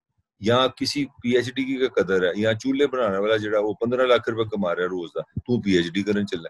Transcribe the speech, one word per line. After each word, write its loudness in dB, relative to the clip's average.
यहाँ 2
किसी -4
पीएचडी -2
की -4
क्या 0
कदर 0
है? 0
यहाँ 2
चूल्हे 0
बनाने 0
वाला 2
जड़ा 0
वो 0
पन्द्रह 0
लाख 4
रुपए -2
कमा 0
रहा -2
है 0
रोज -6
का, -6
तू -4
पीएचडी 0
करने 0
चला -8